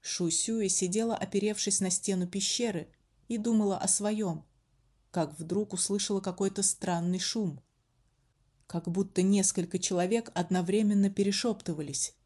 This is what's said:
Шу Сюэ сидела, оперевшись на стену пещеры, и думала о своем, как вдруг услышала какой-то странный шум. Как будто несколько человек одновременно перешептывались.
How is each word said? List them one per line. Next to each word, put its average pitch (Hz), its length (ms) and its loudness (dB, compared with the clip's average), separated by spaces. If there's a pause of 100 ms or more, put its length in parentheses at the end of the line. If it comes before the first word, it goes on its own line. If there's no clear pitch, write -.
Шу - 300 -2
Сюэ 226 360 0
сидела, 208 480 0
оперевшись 202 640 0
на 185 120 0
стену 180 360 -2
пещеры, 196 600 -2 (400)
и 233 100 -4
думала 214 400 2
о - 100 -2
своем, 202 560 0 (680)
как 151 280 -2
вдруг 196 340 -2
услышала 196 460 0
какой-то 190 440 -2
странный 180 560 0
шум. 190 420 -4 (1040)
Как 170 220 -6
будто 190 320 0
несколько 190 580 2
человек 185 540 0
одновременно 196 760 4
перешептывались. 196 1040 -2 (120)